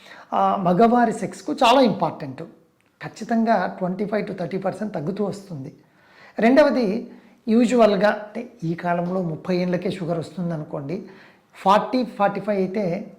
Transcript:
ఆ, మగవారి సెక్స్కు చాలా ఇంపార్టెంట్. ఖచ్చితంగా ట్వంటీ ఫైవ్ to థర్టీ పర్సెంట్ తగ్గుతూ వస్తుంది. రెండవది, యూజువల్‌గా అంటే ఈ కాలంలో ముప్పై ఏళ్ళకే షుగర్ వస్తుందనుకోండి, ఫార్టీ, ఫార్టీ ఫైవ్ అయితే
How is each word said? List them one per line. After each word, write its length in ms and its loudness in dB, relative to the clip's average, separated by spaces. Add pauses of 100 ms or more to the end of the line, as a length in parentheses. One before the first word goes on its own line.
(340)
ఆ, 220 2
మగవారి 580 4
సెక్స్కు 400 -8
చాలా 280 6
ఇంపార్టెంట్. 640 -2 (600)
ఖచ్చితంగా 760 0
ట్వంటీ 260 -4
ఫైవ్ 220 -4
to 120 -6
థర్టీ 180 -6
పర్సెంట్ 360 -6
తగ్గుతూ 320 -4
వస్తుంది. 500 -10 (640)
రెండవది, 720 4 (360)
యూజువల్‌గా 640 4
అంటే 400 -6 (140)
ఈ 100 -2
కాలంలో 480 -2
ముప్పై 360 -4
ఏళ్ళకే 340 -2
షుగర్ 280 -4
వస్తుందనుకోండి, 840 -8 (580)
ఫార్టీ, 400 2
ఫార్టీ 380 -2
ఫైవ్ 160 -2
అయితే 600 -4